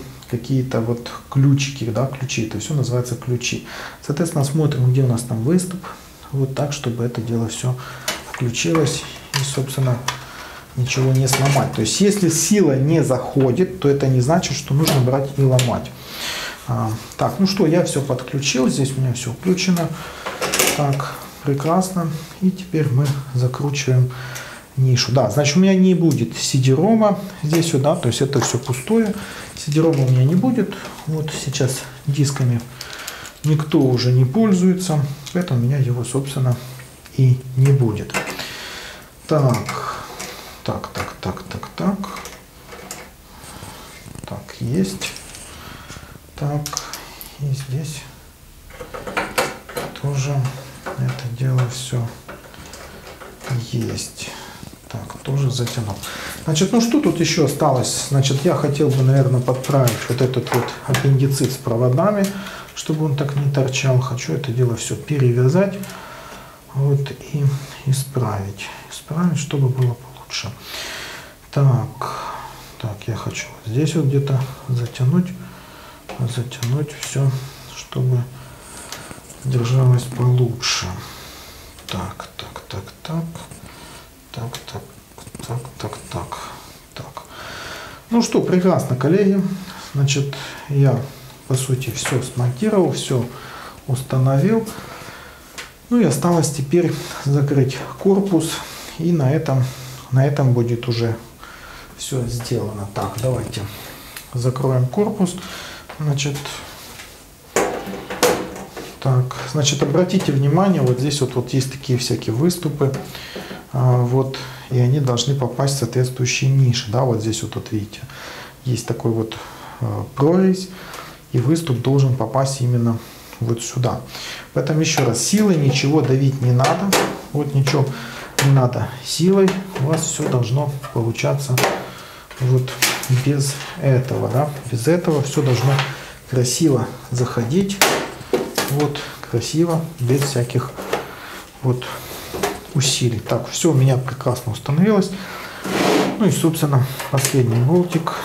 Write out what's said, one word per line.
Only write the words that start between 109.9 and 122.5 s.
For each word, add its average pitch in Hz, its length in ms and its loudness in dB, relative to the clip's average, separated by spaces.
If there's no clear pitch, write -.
внимание, 151 500 4
вот 123 160 4
здесь 139 220 0
вот, 123 160 0
вот 123 180 -2
есть 131 180 2
такие - 260 0
всякие 113 360 -2
выступы, 151 580 2
а, 127 300 4
вот, 131 340 2
и 127 80 2
они 123 220 4
должны 127 340 2
попасть 135 420 0
в - 20 -4
соответствующие 127 720 0
ниши, 127 400 4
да, 120 120 2
вот 117 180 2
здесь 107 220 -2
вот, 107 120 -6
вот - 180 -8
видите, 104 280 -4
есть 123 220 -2
такой 120 260 -2
вот, 113 240 -2
а, 104 240 -4
прорезь, 185 520 4
и 131 60 2
выступ 131 440 2
должен 135 340 4
попасть 135 440 0